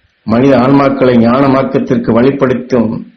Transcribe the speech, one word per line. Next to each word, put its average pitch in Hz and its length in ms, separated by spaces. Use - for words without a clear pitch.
மனித 123 300
ஆன்மாக்களை 131 600
ஞான 120 300
மார்க்கத்திற்கு 131 640
வழிப்படுத்தும் 123 800